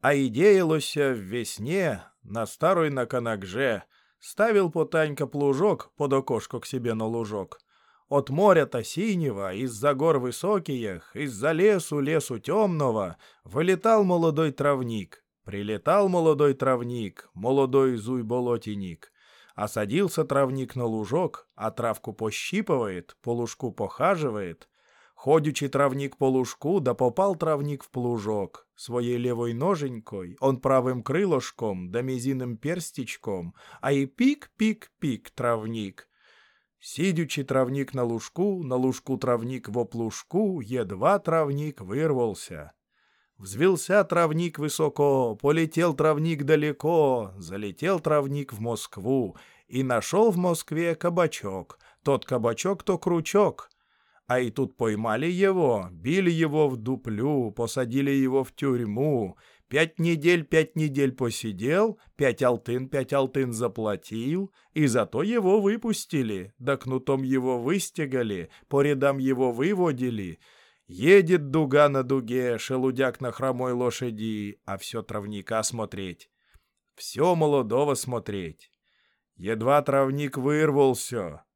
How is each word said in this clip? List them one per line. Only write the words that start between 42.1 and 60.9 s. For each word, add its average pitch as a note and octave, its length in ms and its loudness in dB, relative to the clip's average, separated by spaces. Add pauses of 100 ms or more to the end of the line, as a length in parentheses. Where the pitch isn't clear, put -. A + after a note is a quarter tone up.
Взвился F3 640 2
травник E3 560 0
высоко, C#3+ 760 2
полетел D#3+ 580 2
травник D#3 500 2
далеко, D3 920 2
залетел G2+ 600 -4
травник C#3+ 540 0
в G#2 60 -14
Москву A2+ 760 -2 (320)
и C3 160 -2
нашёл E3 480 2
в E3+ 60 0
Москве E3+ 580 -2
кабачок. E3 840 -4 (240)
Тот C#3 220 0
кабачок, A#2+ 580 -2
то F#3 140 0
крючок. F3 720 0 (580)
А B2+ 120 2
и B2 100 0
тут - 280 -4
поймали A2+ 480 0
его, F3 640 2
били D3+ 380 0
его D#3 400 2
в B2+ 80 -4
дуплю, A#2 760 -2
посадили B2+ 600 -2
его C3+ 320 2
в - 100 -10
тюрьму. B2 840 -2 (300)
Пять D#3+ 320 -2
недель, E3 460 2
пять D#3 300 2
недель C#3 360 0